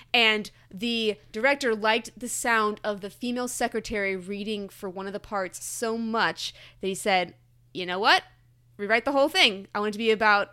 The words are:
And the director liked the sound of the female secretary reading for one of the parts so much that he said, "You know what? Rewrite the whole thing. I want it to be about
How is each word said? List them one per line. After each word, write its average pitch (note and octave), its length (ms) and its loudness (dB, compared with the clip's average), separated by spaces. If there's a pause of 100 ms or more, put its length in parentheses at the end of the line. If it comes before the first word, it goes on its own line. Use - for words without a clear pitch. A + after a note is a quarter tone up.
(140)
And A3 380 2 (200)
the A3 460 -2 (140)
director C4 420 0
liked A3 420 0
the A#3+ 140 -10
sound A3 540 0
of G#3 180 -4
the G3+ 80 -8
female B3 380 -4
secretary G#3+ 680 -2
reading G3+ 540 -6
for - 180 -12
one F#3+ 200 -8
of G3+ 60 -6
the G#3 60 -6
parts F#3+ 460 -6
so A3+ 320 -4
much A3 560 0 (260)
that F#3+ 80 -6
he F#3+ 80 -2
said, F3+ 380 2 (400)
"You F3+ 140 -8
know F3+ 120 -4
what? C#4 220 4 (560)
Rewrite A3 280 0
the D4 80 0
whole C#4 160 4
thing. A#3 440 2
I G#3+ 60 -2
want G#3 100 0
it - 40 -2
to G#3 40 -8
be A3 140 2
about G#3 420 4